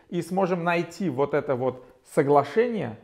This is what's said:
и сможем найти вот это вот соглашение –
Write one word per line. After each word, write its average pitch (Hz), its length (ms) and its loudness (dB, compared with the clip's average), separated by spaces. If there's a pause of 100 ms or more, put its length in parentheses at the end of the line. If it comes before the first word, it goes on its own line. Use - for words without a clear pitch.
(100)
и 175 100 -4
сможем 180 440 -2
найти 175 440 -2
вот 139 240 0
это 143 240 0
вот 127 280 -2 (300)
соглашение – 147 880 2